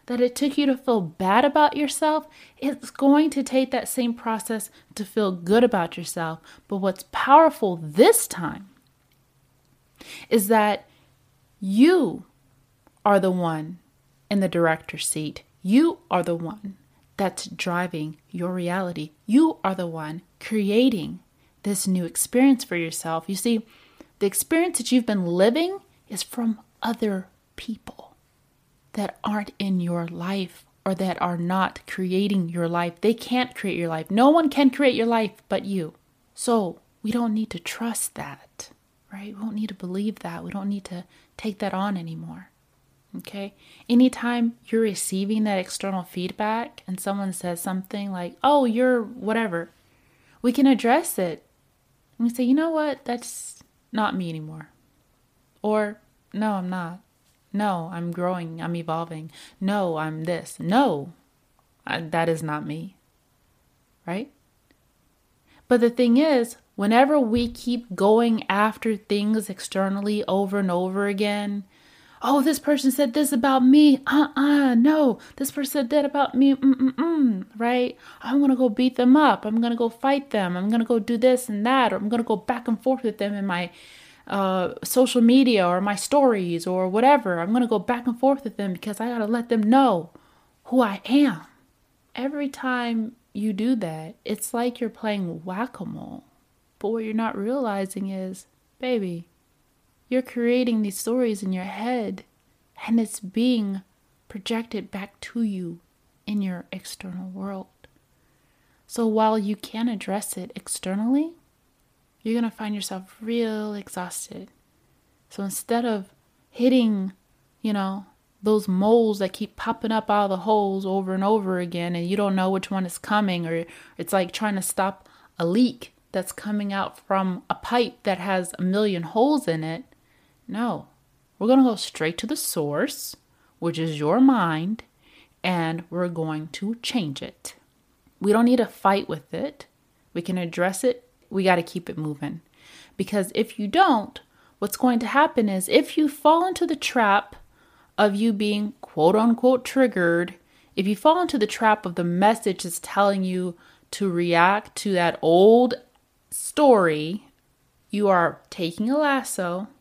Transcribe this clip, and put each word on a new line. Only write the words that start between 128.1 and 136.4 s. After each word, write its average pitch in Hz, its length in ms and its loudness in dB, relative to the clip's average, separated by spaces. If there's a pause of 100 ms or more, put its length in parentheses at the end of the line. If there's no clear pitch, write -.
has 185 400 -4
a - 40 -10
million 185 420 0
holes 254 440 0
in 160 160 -2
it. 165 220 -8 (600)
No, 196 400 -6 (520)
we're 202 80 0
gonna 262 160 8
go 240 120 4
straight 165 440 -6
to 220 80 -6
the 285 80 -4
source, 160 800 -4 (440)
which 170 200 -4
is 160 200 -4
your 156 200 2
mind, 196 640 2 (600)
and 170 460 -2
we're 180 200 -4
going 160 400 -6